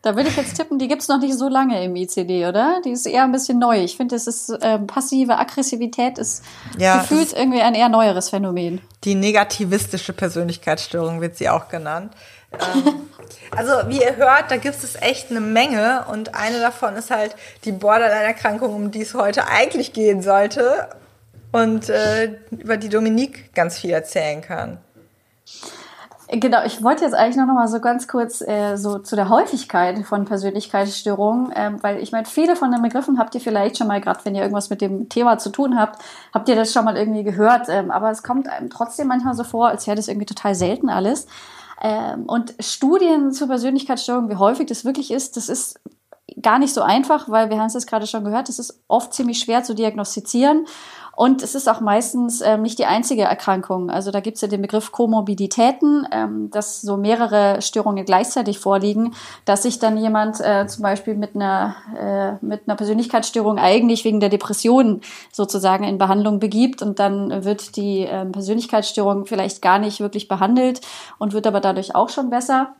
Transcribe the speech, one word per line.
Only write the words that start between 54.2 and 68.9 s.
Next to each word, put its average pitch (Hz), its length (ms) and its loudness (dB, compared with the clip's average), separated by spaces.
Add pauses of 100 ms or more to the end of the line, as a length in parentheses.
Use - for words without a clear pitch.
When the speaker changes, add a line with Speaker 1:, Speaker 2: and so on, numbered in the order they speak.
Speaker 1:
gibt's 214 220 -8
ja 208 60 -2
den 202 120 -2
Begriff 214 320 -2
Komorbiditäten, 233 1200 2
ähm, 214 380 -4
dass 214 320 -6
so 202 160 -2
mehrere 208 640 2
Störungen 202 420 -2
gleichzeitig 202 540 2
vorliegen, 208 560 0 (320)
dass 294 160 2
sich 240 160 -2
dann 220 180 2
jemand, 220 460 0
äh, 202 240 2
zum - 160 -10
Beispiel 202 320 -2
mit 208 200 -6
einer, 196 400 0 (240)
äh, 196 460 -4
mit 208 240 -6
einer 208 80 -2
Persönlichkeitsstörung 220 840 0
eigentlich 226 460 4
wegen 214 160 2
der 202 80 4
Depression 214 720 2 (320)
sozusagen 196 520 0
in 202 120 -2
Behandlung 202 420 2
begibt 220 440 2
und 202 160 -4
dann 196 480 0
wird 208 300 -4
die, 202 240 -2
ähm, 190 320 -4
Persönlichkeitsstörung 202 920 0